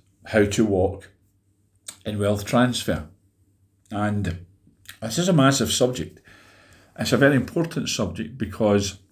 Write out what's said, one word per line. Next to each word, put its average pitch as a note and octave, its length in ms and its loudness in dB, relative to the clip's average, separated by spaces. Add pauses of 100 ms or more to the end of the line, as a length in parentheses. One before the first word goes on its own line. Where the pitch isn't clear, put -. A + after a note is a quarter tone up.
(240)
how G#2+ 220 4
to A2 180 0
walk F#2+ 480 0 (920)
in G#2 140 -6
wealth G2+ 260 0
transfer. A#2+ 600 0 (840)
And G2+ 520 -4 (560)
this A2 160 -8
is F3+ 120 2
a F#3+ 40 4
massive C3+ 380 4
subject. - 500 -2 (760)
It's - 140 -2
a B2 40 4
very C#3 200 6
important - 520 -2
subject G#2 480 -6
because G2+ 600 0 (140)